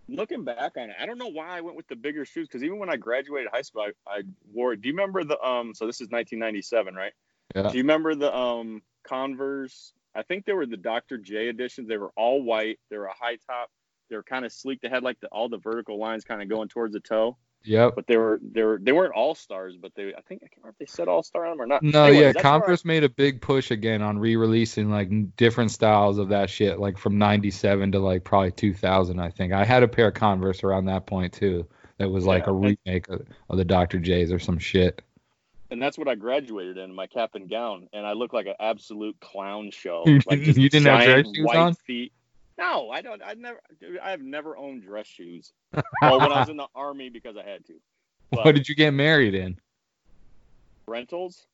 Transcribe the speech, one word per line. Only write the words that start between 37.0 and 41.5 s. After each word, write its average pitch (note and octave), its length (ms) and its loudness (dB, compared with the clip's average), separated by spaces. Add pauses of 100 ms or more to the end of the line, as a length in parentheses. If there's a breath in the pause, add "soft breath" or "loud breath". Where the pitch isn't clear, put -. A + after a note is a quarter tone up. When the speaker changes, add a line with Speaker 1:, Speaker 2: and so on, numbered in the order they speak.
Speaker 1:
cap A2+ 280 -6
and G2 140 -14
gown, G#2+ 460 -8
and G#2 120 -8
I G#2 60 -6
looked A#2 220 -6
like G#2 120 -4
an G2 140 -8
absolute G#2+ 600 -8
clown G2+ 500 -12
show. F2 340 -10
Speaker 2:
<laughs> - 20 6
You D3 200 8
Speaker 1:
Like, C#3+ 140 0
Speaker 2:
didn't, D3 40 -8
Speaker 1:
just C3+ 160 4
Speaker 2:
you C3+ 80 8
didn't D3 180 6
have C3+ 120 8
Speaker 1:
giant B2+ 260 8
Speaker 2:
dress D#3 100 -10
shoes D#3 120 -2
Speaker 1:
white E3 120 4